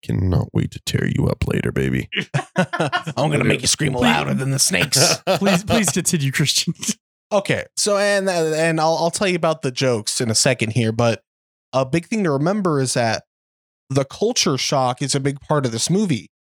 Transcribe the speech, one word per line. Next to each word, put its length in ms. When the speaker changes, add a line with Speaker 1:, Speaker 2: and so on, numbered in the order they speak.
Speaker 1:
"Cannot 500
wait 180
to 140
tear 220
you 200
up 200
later, 260
baby." 340
Speaker 2:
<laughs> 220
"I'm 760
gonna 120
make 180
you 60
scream 260
Speaker 3:
Please 100
Speaker 2:
louder 320
than 160
the 80
snakes." 640
Speaker 1:
<laughs> 60
Speaker 3:
Please, 240
please 260
continue, 420
Christian. 480
<laughs> 40
Speaker 2:
Okay, 340
so, 220
and, 320
and 500
I'll, 180
I'll 140
tell 160
you 80
about 280
the 80
jokes 500
in 80
a 60
second 380
here, 180
but 320
a 100
big 220
thing 180
to 80
remember 480
is 140
that 300
the 160
culture 540
shock 420
is 140
a 40
big 220
part 240
of 60
this 180
movie. 400